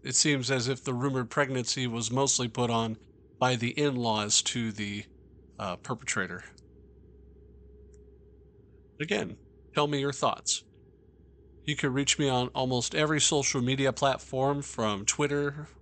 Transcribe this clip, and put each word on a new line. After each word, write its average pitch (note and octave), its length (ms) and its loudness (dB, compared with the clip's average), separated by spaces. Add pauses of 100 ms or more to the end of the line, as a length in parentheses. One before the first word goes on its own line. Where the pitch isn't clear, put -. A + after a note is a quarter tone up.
It B2+ 100 -4
seems C3+ 340 2
as B2+ 200 0
if C3 160 -4
the C3 100 -2
rumored B2+ 340 -2
pregnancy C3 600 0
was A#2 220 -4
mostly C3+ 360 2
put A#2 240 -2
on A2+ 280 0 (420)
by B2+ 160 4
the A#2+ 140 -2
in-laws A#2 720 2
to A2+ 280 -2
the, G2+ 340 -6 (540)
uh, G2 160 -4
perpetrator. F#2 720 -6 (2500)
Again, D#3+ 360 -2 (380)
tell D3 140 4
me D3 100 0
your C#3 140 0
thoughts. - 500 0 (1000)
You D3+ 100 -4
can C#3 180 0
reach C#3 240 2
me C#3+ 120 2
on B2+ 260 2
almost B2+ 400 0
every D3+ 260 2
social C#3+ 400 2
media C3 320 2
platform, C#3 720 0
from G#2+ 420 -2
Twitter D3 600 -2 (160)